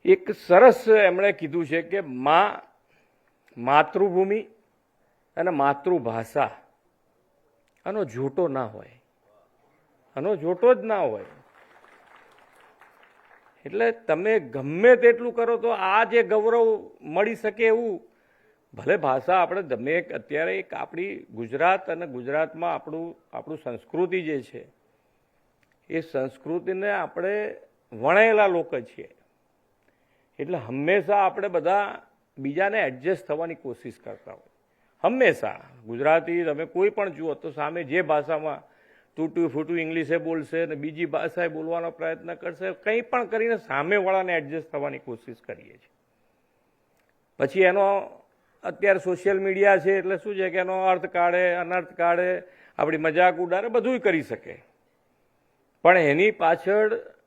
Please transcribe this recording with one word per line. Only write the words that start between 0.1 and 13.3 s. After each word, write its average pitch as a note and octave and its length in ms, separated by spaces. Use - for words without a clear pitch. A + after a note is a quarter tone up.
સરસ G#3+ 580
એમણે G3+ 440
કીધું E3 340
છે D#3+ 160
કે F3 180
મા, D3 640
માતૃભૂમિ F3+ 840
અને E3+ 140
માતૃભાષા C#3 1000
આનો G3 180
જોટો C3+ 440
ના C3 160
હોય, G#2+ 340
આનો F#3 200
જોટો F3+ 380
જ G3 100
ના A3 140
હોય. A2 260